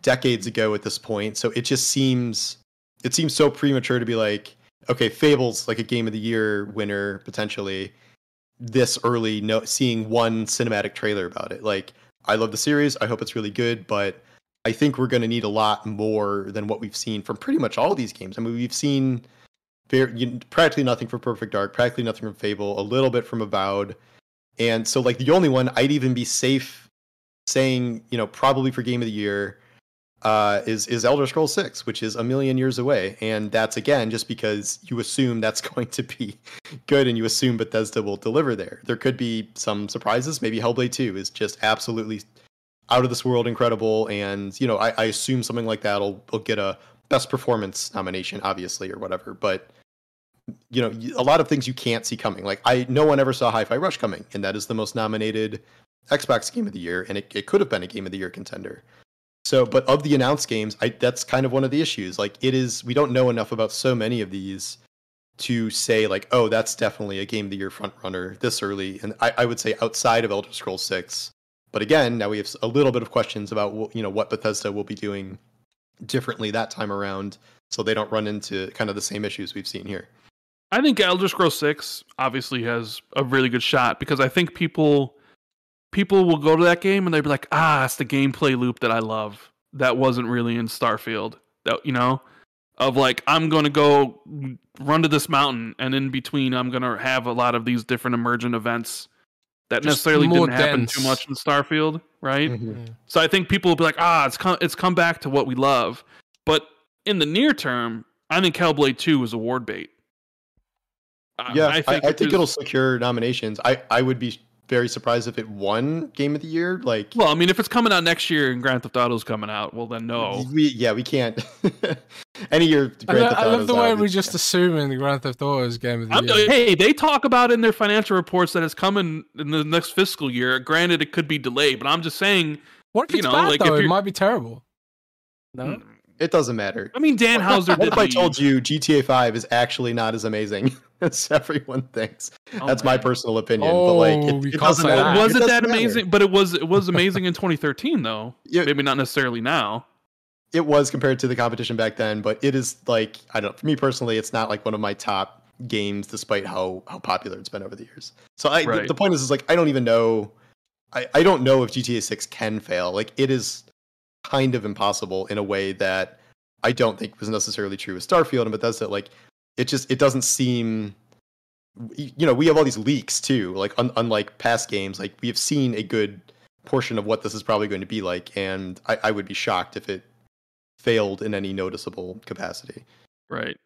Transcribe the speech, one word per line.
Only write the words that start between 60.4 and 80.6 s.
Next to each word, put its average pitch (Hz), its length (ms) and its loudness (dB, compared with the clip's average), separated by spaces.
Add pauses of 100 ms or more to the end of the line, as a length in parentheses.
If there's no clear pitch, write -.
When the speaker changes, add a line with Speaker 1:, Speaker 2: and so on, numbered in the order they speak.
Speaker 1:
games, 107 320 -4
I, 120 80 0
that's 123 360 -2
kind 131 200 0
of 127 80 -2
one 135 120 2
of 127 60 -2
the 143 100 0
issues. 98 380 -4
Like, 101 220 -4
it 131 140 0
is, 127 300 -2
we 120 100 -6
don't 143 180 2
know 127 160 4
enough 113 240 -2
about 110 200 -2
so 131 220 0
many 113 260 -2
of 98 100 -6
these 98 480 -10 (600)
to 117 300 -2
say, 110 380 2
like, 95 240 -4
"Oh, 120 180 4
that's 113 260 0
definitely 101 440 -4
a 98 60 -6
Game 104 220 -6
of 98 40 -10
the 101 60 -8
Year 95 140 -6
front 98 220 -12 (100)
runner 92 380 -8
this - 220 -4
early." 98 400 -6
And 104 180 -10
I, 117 180 2
I 120 60 2
would 120 140 -4
say 110 240 -2
outside 113 420 0
of 104 60 -2
Elder 101 220 -6
Scrolls - 300 -8
six. - 480 -6 (420)
But 107 100 -2
again, 120 360 2
now 101 100 -2
we 107 80 -2
have 104 100 -6
s-, - 160 -12
a 113 60 -2
little 131 240 2
bit 120 100 -2
of - 80 -12
questions 107 400 -2
about 104 220 -2
wh-, 107 240 -8
you 113 60 -4
know, 98 80 -4
what 104 200 -2
Bethesda 107 400 -2
will 101 140 -6
be 107 100 -10
doing 98 440 -8 (680)
differently 120 460 -4
that 113 180 -2
time 104 220 -6
around, 98 460 -6 (320)
so - 120 -6
they 110 120 0
don't 107 180 -2
run 107 140 -2
into 98 460 -8
kind 107 180 -4
of 98 60 -6
the 104 60 -6
same 104 220 -6
issues 98 300 -8
we've 98 120 -12
seen - 200 -12
here. 95 220 -12 (600)